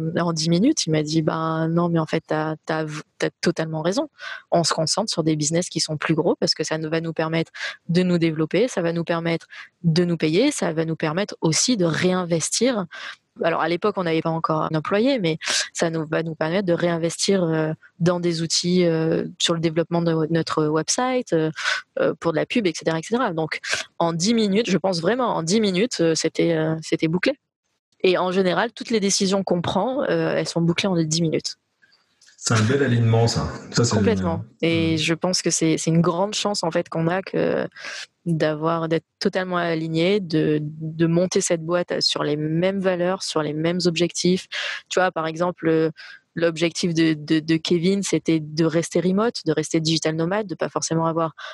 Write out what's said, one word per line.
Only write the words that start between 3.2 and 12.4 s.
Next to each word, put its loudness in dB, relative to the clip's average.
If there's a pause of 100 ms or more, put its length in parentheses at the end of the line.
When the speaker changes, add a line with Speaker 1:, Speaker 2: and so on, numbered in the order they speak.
Speaker 1:
totalement -2
raison. 0 (400)
On 2
se 0
concentre -2
sur -2
des 2
business 0
qui -6
sont -2
plus 0
gros 4
parce 0
que -4
ça -2
nous, -4
va 0
nous -4
permettre 0 (360)
de 4
nous 4
développer, 2
ça -2
va 0
nous -2
permettre -2 (360)
de 4
nous 0
payer, 2
ça -2
va 0
nous -2
permettre -2
aussi 2
de 2
réinvestir. 0 (540)